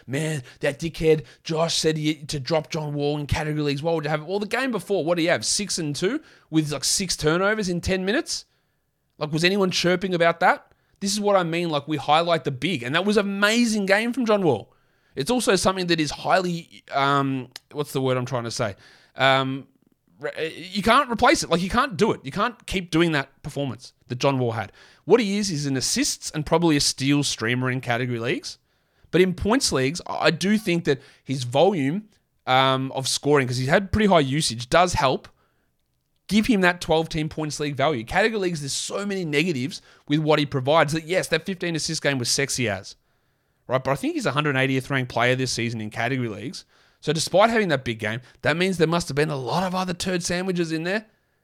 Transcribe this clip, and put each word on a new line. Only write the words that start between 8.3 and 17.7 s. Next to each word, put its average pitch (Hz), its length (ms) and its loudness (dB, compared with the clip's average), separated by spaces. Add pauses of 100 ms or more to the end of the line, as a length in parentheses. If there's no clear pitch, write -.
Like, 151 160 -8
was 156 120 2
anyone 190 260 2
chirping 180 440 0
about 170 260 2
that? 214 320 2 (280)
This 196 120 -4
is 208 80 -2
what 202 160 4
I 185 80 2
mean. 170 260 -2
Like, 147 180 -2
we 156 80 -2
highlight 165 480 2
the 151 60 -4
big, 135 320 -4
and 127 120 -2
that 175 120 2
was 208 100 2
an 202 100 2
amazing 208 600 2
game 214 260 2
from 240 140 -2
John 214 160 2
Wall. 131 320 0 (420)
It's 143 140 -2
also 240 260 2
something 185 320 0
that 170 100 4
is 151 140 0
highly, 170 800 -2
um, 135 560 0 (240)